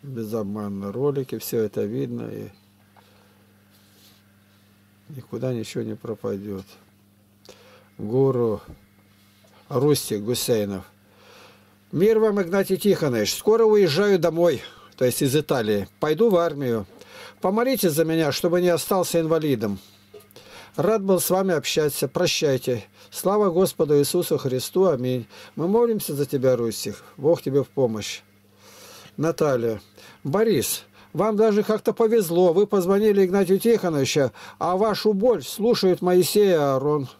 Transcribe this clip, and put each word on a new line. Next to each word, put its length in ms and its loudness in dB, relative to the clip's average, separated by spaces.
Безобманно 880 -8
ролики, 480 -4
все 220 -4
это 240 -4
видно, 440 -8
и 200 -12
никуда 440 -8
ничего 300 -8
не 100 -8
пропадет. 720 -10
Гуру 640 0
Рустик 540 0
Гусейнов. 600 -2
«Мир 260 2
вам, 240 2
Игнатий 340 -2
Тихонович. 600 0
Скоро 280 2
уезжаю 540 4
домой, 420 2
то 80 0
есть 180 0
из 140 0
Италии. 500 -2
Пойду 280 2
в 60 2
армию. 520 0
Помолитесь 520 0
за 120 2
меня, 280 0
чтобы 280 0
не 80 2
остался 520 0
инвалидом. 580 -2
Рад 280 0
был 180 2
с 100 -4
вами 240 0
общаться. 540 -2
Прощайте. 760 -2
Слава 380 0
Господу 500 2
Иисусу 380 0
Христу. 520 0
Аминь. 380 -2
Мы 140 -2
молимся 460 0
за 120 -2
тебя, 280 2
Рустик. 480 -6
Бог 240 0
тебе 220 0
в 60 -6
помощь». 520 -4
Наталья. 640 0
«Борис, 600 0
вам 220 0
даже 260 4
как-то 320 -2
повезло. 580 4
Вы 140 4
позвонили 580 2
Игнатию 340 2
Тихоновичу, 720 0
а 180 -2
вашу 380 0
боль 280 2
слушают 600 0
Моисей 480 4
и 20 4
Аарон. 560 0